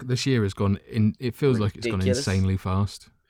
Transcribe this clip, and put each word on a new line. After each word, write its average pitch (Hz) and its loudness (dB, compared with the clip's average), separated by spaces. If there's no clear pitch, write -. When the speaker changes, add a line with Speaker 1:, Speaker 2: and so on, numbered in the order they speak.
Speaker 1:
this 123 -4
year 127 2
has 98 0
gone 98 0
in, 107 2
it 123 -6
feels 131 2
like 101 -2
it's 110 -8
gone 104 -2
Speaker 2:
Ridiculous. 95 2
Speaker 1:
insanely 95 0
fast. 98 -4